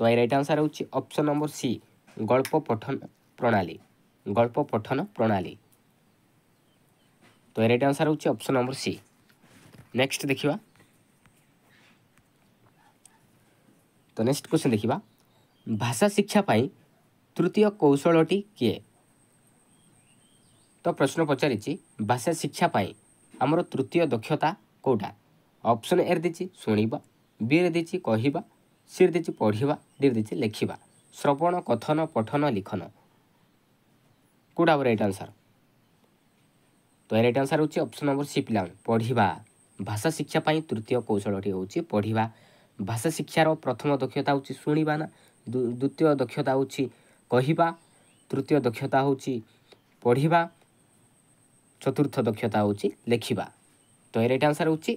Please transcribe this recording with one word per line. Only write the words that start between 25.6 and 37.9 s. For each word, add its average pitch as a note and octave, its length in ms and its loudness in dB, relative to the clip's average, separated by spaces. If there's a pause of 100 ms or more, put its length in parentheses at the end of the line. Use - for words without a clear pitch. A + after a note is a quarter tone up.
ଅପସନ୍ A#2 380 2
ଏ E3+ 120 0
ରେ E3+ 60 2
ଦେଇଛି E3+ 240 -4 (120)
ଶୁଣିବା, A2 420 0 (420)
ବି A#2+ 220 2
ରେ F3+ 80 2
ଦେଇଛି E3 300 -2
କହିବା, C3 420 0 (460)
ସି - 180 4
ରେ F3 60 4
ଦେଇଛି E3 200 -2
ପଢ଼ିବା, A2+ 440 0 (240)
ଡି C#3 80 4
ରେ B2+ 60 4
ଦେଇଛି A2 220 -2
ଲେଖିବା। A2 400 -4 (380)
ଶ୍ରବଣ, D3+ 460 0
କଥନ, D3+ 460 -2
ପଠନ, C3+ 440 -2
ଲିଖନ। G2 320 -4 (1800)
କୋଉଟା E3 160 4
ହବ C#3+ 100 2
ରାଇଟ୍ A2+ 180 2
ଆନ୍ସର? G2+ 280 -4 (1800)
ତ - 40 -20
ରାଇଟ୍ A#2+ 240 4
ଆନ୍ସର C#3 220 2
ହେଉଛି D3+ 200 0
ଅପସନ୍ D3 300 -4